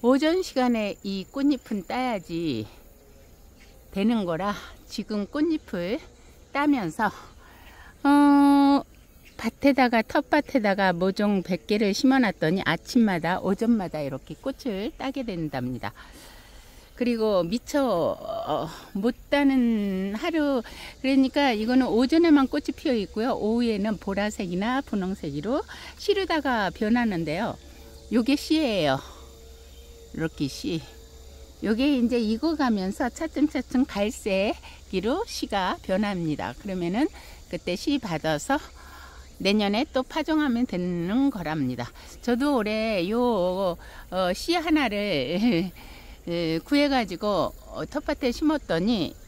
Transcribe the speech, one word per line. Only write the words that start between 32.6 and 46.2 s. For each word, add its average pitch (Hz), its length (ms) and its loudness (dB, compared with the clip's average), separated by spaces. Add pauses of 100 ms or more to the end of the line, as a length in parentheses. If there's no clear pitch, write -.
차츰차츰 285 760 -2
갈색으로 208 1400 -4
씨가 202 560 -4
변합니다. 170 800 -2
그러면은 190 460 -2 (420)
그때 175 260 -6
씨 285 220 -2
받아서 160 600 -2 (800)
내년에 208 540 2
또 262 100 0
파종하면 294 640 0
되는 180 640 0
거랍니다. 147 600 -4 (320)
저도 262 360 0
올해 214 520 -2
요, 196 680 0 (340)
어, 185 240 0
씨 - 180 -4
하나를, 202 1200 0
<laughs> - 560 -18